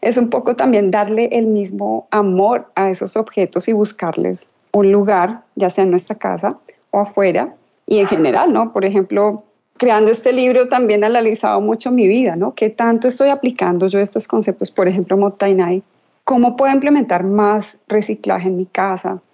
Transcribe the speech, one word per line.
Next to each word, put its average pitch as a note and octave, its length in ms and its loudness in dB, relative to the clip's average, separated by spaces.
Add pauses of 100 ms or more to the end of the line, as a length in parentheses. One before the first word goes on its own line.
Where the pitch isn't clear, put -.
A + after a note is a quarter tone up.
es A#3+ 160 0
un A#3+ 140 0
poco B3 260 -2
también A3+ 340 2
darle G#3+ 420 0
el A#3 140 0
mismo G#3 640 -4
amor G#3 640 0
a G3 140 -2
esos F#3+ 300 -6
objetos G3 500 -4
y A3+ 60 2
buscarles F#3 760 -4 (240)
un G3+ 180 4
lugar, G3+ 520 0 (140)
ya G3 120 0
sea F#3+ 160 0
en F#3 60 2
nuestra F3+ 240 0
casa F#3+ 340 -4 (420)
o G3+ 100 0
afuera, C4+ 540 0 (320)
y - 120 2
en G4 80 2
general, D#4 480 2
¿no? A3+ 180 0
Por F#3+ 140 -2
ejemplo, G3+ 580 0 (360)
creando A3 300 4
este B3 240 0
libro B3+ 340 2
también A3 340 2
he G#3+ 40 2
analizado A3 560 0
mucho A3+ 280 -2
mi B3 160 4
vida, G#3+ 300 2
¿no? G3 180 -2
¿Qué G#3+ 140 0
tanto A#3 400 0
estoy C4+ 220 2
aplicando F#3+ 560 0
yo G3 120 0
estos G3+ 300 -4
conceptos? G3 420 -2
Por F#3 180 0
ejemplo, F#3+ 280 -2
mottainai. G3 640 0 (420)
¿Cómo A#3+ 300 2
puedo C4+ 160 2
implementar C4+ 540 0
más G#3 640 0
reciclaje G3+ 600 -2
en F3+ 100 -2
mi F#3 80 -4
casa? F#3 560 -6 (120)